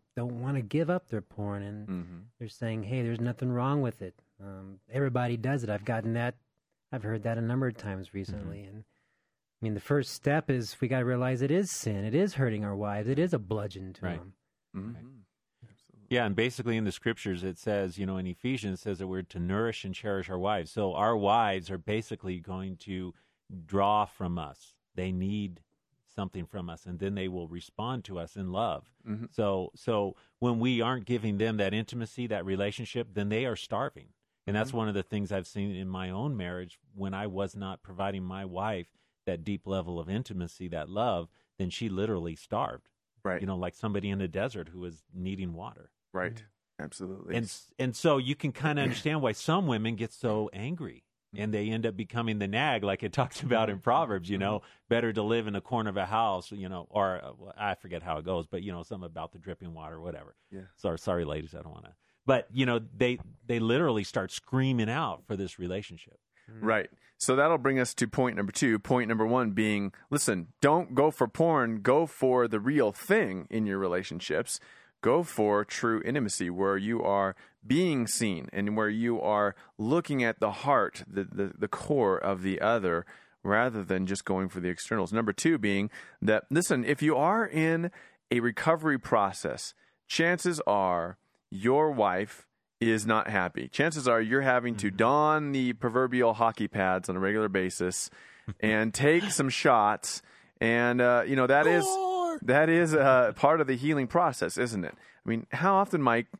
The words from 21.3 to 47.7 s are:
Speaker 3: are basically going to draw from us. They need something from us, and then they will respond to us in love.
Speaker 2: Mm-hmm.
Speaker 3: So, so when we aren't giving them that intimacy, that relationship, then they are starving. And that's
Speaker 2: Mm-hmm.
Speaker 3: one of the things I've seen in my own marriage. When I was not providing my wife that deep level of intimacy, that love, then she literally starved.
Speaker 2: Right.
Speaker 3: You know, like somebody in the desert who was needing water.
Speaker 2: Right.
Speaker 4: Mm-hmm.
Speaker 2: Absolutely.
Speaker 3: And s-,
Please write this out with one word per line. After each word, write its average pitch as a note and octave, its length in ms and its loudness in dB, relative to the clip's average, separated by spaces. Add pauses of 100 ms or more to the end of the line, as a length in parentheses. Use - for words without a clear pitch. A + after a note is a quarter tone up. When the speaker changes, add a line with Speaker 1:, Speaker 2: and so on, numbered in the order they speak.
Speaker 3:
are F#2 80 -4
basically G#2 600 -6
going F#2 380 -8
to F#2 360 -8 (520)
draw G2+ 400 2
from F2 320 -4
us. D2 360 -10 (220)
They F#2 160 -4
need F#2+ 500 -4 (540)
something F#2+ 320 -6
from F2 220 -10
us, E2 160 -14
and F2+ 140 -8
then G2 160 -2
they F#2+ 120 -4
will F2+ 200 -6
respond G#2 580 -8
to F#2+ 120 -10
us E2+ 180 -10
in F#2 160 -6
love. F#2 380 -2 (180)
Speaker 2:
Mm-hmm. A2 240 -6
Speaker 3:
So, G2 440 0
so G2+ 400 0 (240)
when A#2+ 200 2
we A#2+ 220 2
aren't A#2+ 240 0
giving A2 320 0
them A2 200 2
that G2 160 2
intimacy, A#2 540 -4
that G#2 180 -2
relationship, G#2 680 -2
then G2+ 160 -2
they A2+ 160 0
are A#2 100 -2
starving. A#2 520 -6 (400)
And G2+ 80 0
that's A2+ 140 0
Speaker 2:
Mm-hmm. B2 80 -6
Speaker 3:
one A2 100 0
of G#2 80 -2
the F#2+ 80 0
things G2+ 280 -4
I've F#2+ 160 -2
seen G2+ 280 -4
in F#2+ 120 -6
my F#2 220 -6
own A#2+ 260 -4
marriage. F2+ 440 -8 (160)
When G2 180 -6
I G2+ 140 -4
was F#2+ 280 -6
not F#2+ 280 -10
providing G2 400 -6
my F#2+ 220 -8
wife F#2+ 420 -4 (380)
that E2+ 180 -4
deep G2+ 240 -4
level F2+ 320 -4
of E2 100 -8
intimacy, F#2 600 -6
that D#2+ 200 -6
love, F#2+ 380 -2 (320)
then F#2 100 -2
she A2 200 -4
literally F#2 460 -2
starved. - 540 -6 (340)
Speaker 2:
Right. F2+ 180 -2
Speaker 3:
You G2 60 -4
know, F#2+ 100 -4
like F2+ 180 -6
somebody G2+ 340 -4
in G2 100 -2
the F#2+ 80 -2
desert F#2+ 420 -6
who F2+ 100 -16
was E2+ 240 -12 (100)
needing F#2 400 -6
water. E2+ 380 -14 (220)
Speaker 2:
Right. F#2 200 -4
Speaker 4:
Mm-hmm. - 500 -18
Speaker 2:
Absolutely. F#2+ 520 -10
Speaker 3:
And A2+ 100 -2
s-, - 220 -14 (100)